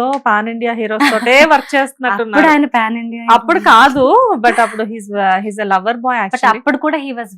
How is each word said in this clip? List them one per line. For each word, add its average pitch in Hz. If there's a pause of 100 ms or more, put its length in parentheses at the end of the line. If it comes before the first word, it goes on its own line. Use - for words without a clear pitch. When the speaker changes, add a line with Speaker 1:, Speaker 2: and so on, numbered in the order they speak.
Speaker 1:
so 269
pan 226
India 233
heroes 220
తోటే 240
Speaker 2:
<laughs> 311
Speaker 1:
వర్క్ 285
చేస్తున్నట్టున్నారు. 254
Speaker 2:
అప్పుడు 311
ఆయన 294
pan 233
India 233
Speaker 1:
అప్పుడు 240
Speaker 2:
hero. 320
Speaker 1:
కాదు, 285
but 233
అప్పుడు 220
he's, 208
uh, 190
he's 208
a 196
lover 208
boy 247
Speaker 2:
But 208
Speaker 1:
actually. 208
Speaker 2:
అప్పుడు 285
కూడా 302
he 277
was 233 (120)